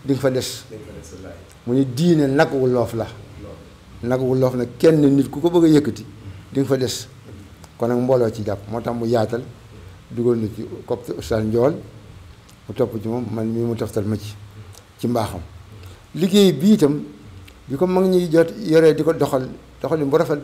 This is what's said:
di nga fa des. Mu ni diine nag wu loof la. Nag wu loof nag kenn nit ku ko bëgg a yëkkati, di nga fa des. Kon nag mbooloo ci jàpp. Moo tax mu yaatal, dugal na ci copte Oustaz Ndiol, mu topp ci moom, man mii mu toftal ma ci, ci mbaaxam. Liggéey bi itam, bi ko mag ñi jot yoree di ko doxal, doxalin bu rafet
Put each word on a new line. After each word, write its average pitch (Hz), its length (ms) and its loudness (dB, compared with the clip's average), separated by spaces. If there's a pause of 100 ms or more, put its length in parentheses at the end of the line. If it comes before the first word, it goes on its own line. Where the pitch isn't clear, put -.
di 135 80 0
nga 131 80 -2
fa 135 100 0
des. - 340 -4 (1000)
Mu 120 80 0
ni 135 100 4 (100)
diine 156 320 4
nag 147 260 2
wu 131 140 2
loof 117 280 0
la. 110 120 -4 (960)
Nag 127 180 -2
wu 131 140 0
loof 127 200 0
nag 123 140 -4 (100)
kenn 160 220 6
nit 139 300 4
ku 143 100 -8
ko 170 100 2
bëgg 170 140 4
a 160 40 8 (100)
yëkkati, - 260 -2 (480)
di 135 80 0
nga 135 80 0
fa 135 80 2
des. 123 320 -4 (680)
Kon 117 120 -2
nag 123 100 0
mbooloo 123 320 2
ci 107 140 -6
jàpp. 101 260 -6
Moo 113 100 -6
tax 117 160 -4
mu 117 100 -4
yaatal, 117 360 0 (680)
dugal 120 280 0
na 110 160 -2
ci 113 100 -10 (200)
copte - 320 -8
Oustaz 110 260 -4
Ndiol, 117 320 0 (960)
mu 104 60 -12
topp 113 280 -4
ci 113 60 -8
moom, 120 240 -4
man 110 160 -4
mii 117 160 -4
mu 117 100 -4
toftal 110 300 -6
ma 107 120 -4
ci, - 180 -12 (640)
ci - 100 -4
mbaaxam. 107 320 -4 (720)
Liggéey 185 380 4
bi 165 220 4
itam, 147 280 2 (640)
bi 131 100 -6
ko 180 100 0
mag 185 180 2
ñi 180 260 2
jot 165 180 4 (160)
yoree 160 300 6
di 151 80 0
ko 160 100 2
doxal, 139 360 -2 (320)
doxalin 147 280 -2
bu 147 80 4
rafet 160 280 0